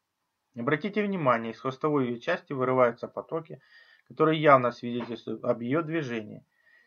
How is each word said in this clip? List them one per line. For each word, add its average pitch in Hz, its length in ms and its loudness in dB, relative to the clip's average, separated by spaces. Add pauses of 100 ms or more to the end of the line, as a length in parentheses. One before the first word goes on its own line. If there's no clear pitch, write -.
(580)
Обратите 156 440 -2
внимание, 127 500 0
из - 80 -20
хвостовой 135 460 -2
её 120 120 -4
части 170 360 -4
вырываются 127 520 2
потоки, 151 540 -10 (480)
которые 156 320 2
явно 131 300 8
свидетельствуют 117 760 -8
об 117 160 0
её 127 220 0
движении, 120 600 -6 (440)